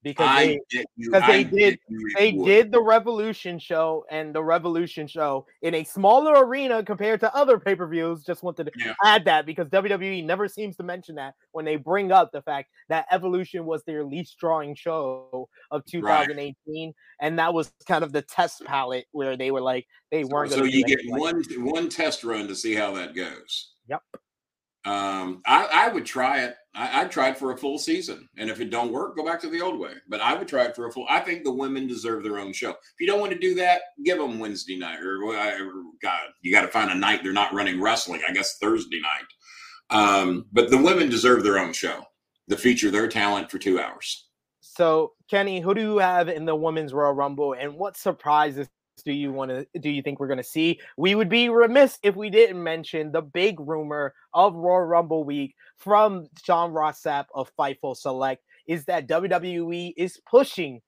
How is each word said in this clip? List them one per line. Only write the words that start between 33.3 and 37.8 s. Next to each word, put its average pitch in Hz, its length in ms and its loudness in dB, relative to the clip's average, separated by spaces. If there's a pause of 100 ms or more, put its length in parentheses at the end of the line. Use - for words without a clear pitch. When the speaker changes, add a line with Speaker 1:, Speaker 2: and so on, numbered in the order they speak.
Speaker 2:
to 175 60 -6
do 180 180 0
that, 180 260 2 (220)
give 175 140 2
'em 123 200 -4
Wednesday 95 400 -8
night 82 220 -10
or 95 260 -6
whatever. 104 460 -4 (280)
God, 90 200 -2 (200)
you 90 140 -2
gotta 92 140 2
find 107 220 0
a 90 40 -2
night 98 280 0
they're 95 100 -4
not 101 200 0
running 95 300 -2